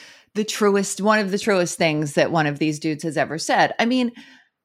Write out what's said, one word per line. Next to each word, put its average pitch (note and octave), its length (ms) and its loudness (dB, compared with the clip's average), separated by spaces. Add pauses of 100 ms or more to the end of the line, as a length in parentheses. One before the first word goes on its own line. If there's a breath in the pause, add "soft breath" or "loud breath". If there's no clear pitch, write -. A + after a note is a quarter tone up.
(360 loud breath)
the G#3 100 -2
truest, G3+ 560 0
one G#3+ 180 4
of F#3+ 120 -2
the G3+ 80 -2
truest F#3 380 0
things D#3 360 0
that D#3 180 2
one D#3+ 160 2
of D3 120 -4
these D3+ 200 0
dudes D#3 240 -4
has D#3 140 -4
ever C#3+ 220 -2
said. F#3 400 2
I A3+ 60 0
mean, B3 260 0 (540 loud breath)